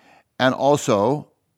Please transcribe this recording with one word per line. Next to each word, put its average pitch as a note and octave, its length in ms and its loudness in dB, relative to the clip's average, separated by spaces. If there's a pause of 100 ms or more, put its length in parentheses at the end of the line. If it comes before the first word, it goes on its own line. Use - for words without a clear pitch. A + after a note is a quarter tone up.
(400)
and B2+ 160 0
also C3+ 760 0 (280)